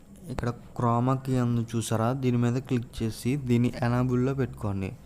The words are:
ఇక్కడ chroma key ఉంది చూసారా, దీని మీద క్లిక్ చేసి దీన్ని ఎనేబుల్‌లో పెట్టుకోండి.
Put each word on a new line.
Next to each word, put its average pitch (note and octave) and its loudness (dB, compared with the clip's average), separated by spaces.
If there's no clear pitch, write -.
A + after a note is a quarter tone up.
ఇక్కడ A#2+ -4
chroma A#2+ 0
key C3 0
ఉంది A#2 2
చూసారా, A2+ 2
దీని B2 2
మీద A#2+ 2
క్లిక్ A#2+ -2
చేసి A#2+ -2
దీన్ని B2 2
ఎనేబుల్‌లో B2 2
పెట్టుకోండి. G#2 -4